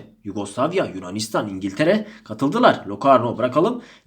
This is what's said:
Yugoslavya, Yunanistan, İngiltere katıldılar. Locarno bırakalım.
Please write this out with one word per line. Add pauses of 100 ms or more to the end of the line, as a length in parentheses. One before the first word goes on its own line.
(240)
Yugoslavya,
Yunanistan,
İngiltere (160)
katıldılar.
Locarno
bırakalım. (260)